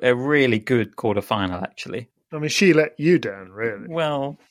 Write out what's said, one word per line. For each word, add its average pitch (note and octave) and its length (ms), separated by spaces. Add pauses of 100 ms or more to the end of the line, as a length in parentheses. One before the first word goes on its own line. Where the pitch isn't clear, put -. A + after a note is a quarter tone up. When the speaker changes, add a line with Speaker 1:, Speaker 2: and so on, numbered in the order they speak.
Speaker 1:
a B2 140
really C3 440
good A2+ 360
quarterfinal, G2 680
actually. G2 480 (220)
Speaker 2:
I D#3 80
mean, D3+ 100
she F#3 240
let D3+ 260
you D#3+ 200
down, G2 320
really. G#2 360
Speaker 1:
Well, D3+ 500 (140)